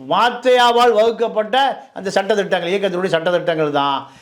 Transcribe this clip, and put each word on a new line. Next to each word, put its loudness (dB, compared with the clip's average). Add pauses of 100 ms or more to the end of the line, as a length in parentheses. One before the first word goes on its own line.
மாத்தையாவால் 2
வகுக்கப்பட்ட 0
அந்த -8
சட்ட 0
திட்டங்கள், -2
இயக்கத்தினுடைய -2
சட்ட 0
திட்டங்கள் -2
தான். -2 (140)